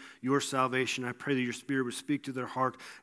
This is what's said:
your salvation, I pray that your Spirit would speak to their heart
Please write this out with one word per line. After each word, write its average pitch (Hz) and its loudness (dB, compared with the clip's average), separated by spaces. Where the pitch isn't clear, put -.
your 135 2
salvation, 131 2
I 123 -2
pray 139 0
that 127 4
your 120 0
Spirit 135 0
would 120 -2
speak 143 -2
to 139 -6
their 123 -4
heart 127 0